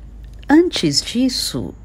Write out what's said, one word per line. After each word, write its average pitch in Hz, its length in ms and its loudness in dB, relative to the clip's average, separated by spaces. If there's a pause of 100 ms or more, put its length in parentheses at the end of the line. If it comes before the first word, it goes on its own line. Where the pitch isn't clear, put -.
(500)
Antes 285 500 4
disso, - 840 -2